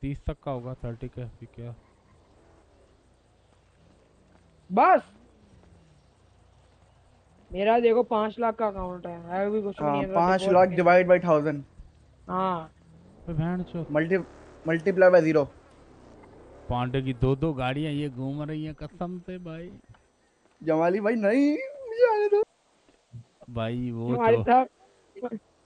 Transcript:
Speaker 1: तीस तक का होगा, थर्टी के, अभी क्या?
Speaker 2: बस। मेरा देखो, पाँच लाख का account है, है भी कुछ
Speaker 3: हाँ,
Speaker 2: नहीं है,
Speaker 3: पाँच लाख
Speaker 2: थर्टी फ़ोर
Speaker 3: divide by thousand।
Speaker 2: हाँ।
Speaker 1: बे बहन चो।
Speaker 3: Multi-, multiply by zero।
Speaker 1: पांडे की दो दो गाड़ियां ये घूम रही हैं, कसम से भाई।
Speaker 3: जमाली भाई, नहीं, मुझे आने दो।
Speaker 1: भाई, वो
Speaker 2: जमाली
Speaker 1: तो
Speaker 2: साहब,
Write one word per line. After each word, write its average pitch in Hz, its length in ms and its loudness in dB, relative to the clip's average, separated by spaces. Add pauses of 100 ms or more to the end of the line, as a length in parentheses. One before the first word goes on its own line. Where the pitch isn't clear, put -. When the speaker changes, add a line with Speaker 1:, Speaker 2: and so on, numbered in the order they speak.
Speaker 1:
तीस 139 260 -8
तक 156 180 -6
का 147 60 -6
होगा, 127 240 -8
थर्टी 120 340 -10
के, 123 140 -14
अभी 117 240 -16
क्या? 117 280 -16 (3000)
Speaker 2:
बस। 277 320 4 (2500)
मेरा 214 300 2
देखो, 233 220 4
पाँच 220 360 -2
लाख 226 160 -2
का 226 120 -2
account 180 400 -8
है, 170 120 -12 (100)
है 196 220 -2
भी 214 120 -2
कुछ 196 180 -8
Speaker 3:
हाँ, 147 120 0
Speaker 2:
नहीं 143 100 0
है, 190 120 -4
Speaker 3:
पाँच 185 280 2
लाख 185 260 4
Speaker 2:
थर्टी 170 80 -6
फ़ोर 175 80 2
Speaker 3:
divide 180 260 6
by 180 140 6
thousand। 151 380 0 (680)
Speaker 2:
हाँ। 180 420 -4 (580)
Speaker 1:
बे 175 40 -8
बहन 170 300 -4
चो। 170 220 -10
Speaker 3:
Multi-, 160 400 -2 (420)
multiply 180 440 4
by 175 140 8
zero। 156 220 2 (1200)
Speaker 1:
पांडे 123 340 -2
की 131 100 -4
दो 131 240 2
दो 156 160 -2
गाड़ियां 135 400 -4
ये 147 160 -4
घूम 135 340 -8
रही 156 220 -8
हैं, 151 100 -12
कसम 175 440 -12
से 185 200 -14
भाई। 170 320 -14 (920)
Speaker 3:
जमाली 165 380 2
भाई, 214 140 0
नहीं, 240 360 2 (380)
मुझे 466 260 4
आने 415 140 2
दो। 415 140 4 (1080)
Speaker 1:
भाई, 120 400 -4
वो 117 240 -4
Speaker 2:
जमाली 226 220 4
Speaker 1:
तो 113 60 0
Speaker 2:
साहब, 254 260 4 (960)